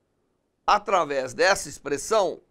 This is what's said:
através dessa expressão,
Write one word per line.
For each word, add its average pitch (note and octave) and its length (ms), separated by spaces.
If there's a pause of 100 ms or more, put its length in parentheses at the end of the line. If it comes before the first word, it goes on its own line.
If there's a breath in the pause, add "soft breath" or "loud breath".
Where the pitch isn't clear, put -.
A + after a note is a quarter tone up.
(680)
através D#3+ 680
dessa F3 360
expressão, C#3+ 840